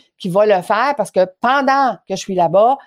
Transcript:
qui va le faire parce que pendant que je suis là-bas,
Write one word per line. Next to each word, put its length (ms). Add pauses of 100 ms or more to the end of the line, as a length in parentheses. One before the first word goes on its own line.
(180)
qui 120
va 160
le 160
faire 340
parce 160
que 140 (160)
pendant 560 (100)
que 80
je 0
suis 200
là-bas, 500